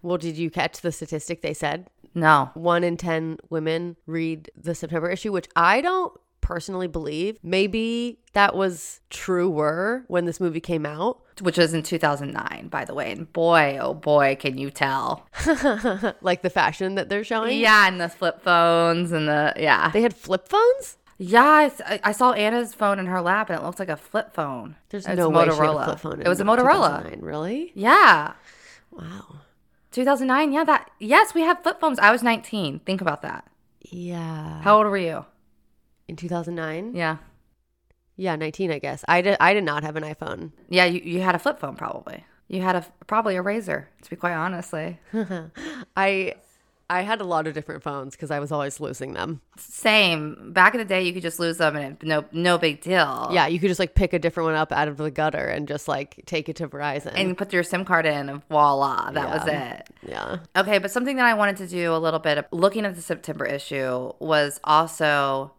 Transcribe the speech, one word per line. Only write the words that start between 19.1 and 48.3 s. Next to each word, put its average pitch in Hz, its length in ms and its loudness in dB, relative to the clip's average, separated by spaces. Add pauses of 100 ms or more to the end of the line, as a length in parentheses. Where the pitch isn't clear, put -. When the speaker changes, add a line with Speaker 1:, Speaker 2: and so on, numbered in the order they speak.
Speaker 2:
and 156 160 0
the, 151 300 2
yeah. 135 340 4
Speaker 1:
They 208 100 2
had 233 140 2
flip - 320 -4
phones? 480 500 2 (240)
Speaker 2:
Yeah, 208 220 6
I 302 220 8
s-, - 200 -4
I, 202 200 -6
I 208 80 2
saw 247 180 4
Anna's 220 420 0
phone 202 240 0
in 190 80 -4
her 180 160 -2
lap 196 280 0
and 165 100 -4
it - 60 -8
looked 175 140 -10
like 185 100 -6
a 151 80 -4
flip - 360 -6
phone. 139 440 -6 (120)
Speaker 1:
There's 196 160 -10
Speaker 2:
It - 60 -4
was 180 80 -2
Speaker 1:
no 175 60 4
Speaker 2:
a 160 40 4
Speaker 1:
way 165 140 6
she 165 60 4
had 151 100 0
a - 20 4
Speaker 2:
Motorola. 151 240 2
Speaker 1:
flip - 140 -4
phone 151 220 -8
Speaker 2:
It - 80 0
was 185 100 0
a 202 40 -2
Speaker 1:
in 196 40 0
Speaker 2:
Motorola. 226 100 6
Speaker 1:
two 277 240 6
thousand 143 280 0
nine. - 120 -14
Really? 180 540 -8
Speaker 2:
Yeah. 208 580 6 (580)
Speaker 1:
Wow. 170 440 -18 (560)
Speaker 2:
Two 247 140 -2
thousand 262 220 2
nine, 277 240 2
yeah, 294 120 2
that, - 360 2
yes, 277 340 6
we 330 80 2
had 339 200 2
flip 339 180 -2
phones. 285 200 0
I 208 120 10
was 240 120 2
nineteen. 202 560 -2
Think 190 220 -4
about 160 220 -2
that. - 220 -10 (360)
Speaker 1:
Yeah. 165 800 -10
Speaker 2:
How 208 160 6
old 214 100 6
were 202 100 0
you? 165 280 -4 (840)
Speaker 1:
In 165 80 -12
two 165 140 -10
thousand 170 260 -4
nine? 170 400 -6
Speaker 2:
Yeah. 160 220 -2 (960)
Speaker 1:
Yeah, 185 200 -2
nineteen, 160 360 -4
I 147 80 -4
guess. 139 280 -8
I 175 140 4
did, 196 180 2
I 180 140 8
did 208 100 2
not 151 200 -2
have 151 120 -8
an 156 80 -6
iPhone. 156 480 -12 (180)
Speaker 2:
Yeah, 180 160 6
you, 175 180 0
you 175 180 -4
had 185 140 2
a 170 40 -2
flip - 200 -2
phone 139 160 -10
probably. - 480 -12 (240)
You 185 140 -6
had 185 140 2
a, 175 100 -2 (220)
probably 214 280 0
a 180 60 -4
Razor, 185 480 -6 (120)
to - 80 -20
be 175 60 -12
quite 175 180 -4
honestly. 170 680 -6 (140)
Speaker 1:
<laughs> 196 840 -8
I, 190 380 0 (540)
I 180 140 0
had 214 180 -4
a - 20 -6
lot 165 220 -2
of 156 80 -6
different 151 300 -12
phones 139 320 -10
'cause 151 160 -10